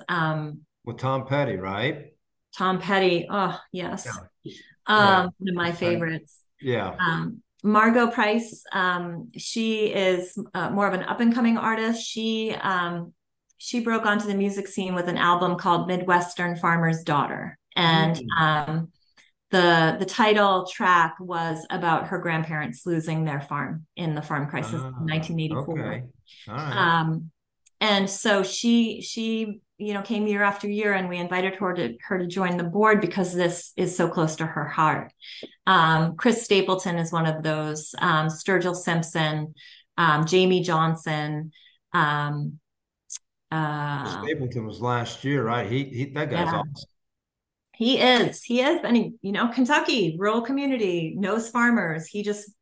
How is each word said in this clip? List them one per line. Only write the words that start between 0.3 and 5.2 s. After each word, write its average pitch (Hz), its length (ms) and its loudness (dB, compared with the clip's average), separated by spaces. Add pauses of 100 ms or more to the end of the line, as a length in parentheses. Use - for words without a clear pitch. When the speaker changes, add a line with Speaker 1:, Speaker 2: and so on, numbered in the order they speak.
Speaker 2:
With 113 140 -10
Tom 131 280 -2
Petty, 135 300 0
right? 101 520 -4 (460)
Speaker 1:
Tom 185 260 0
Petty. 175 500 2
Oh, 180 280 -2 (140)
yes. 180 340 -6 (380)
Speaker 2:
Yeah. - 80 -14 (360)
Speaker 1:
Um, 214 100 6
Speaker 2:
Yeah. 196 240 8 (160)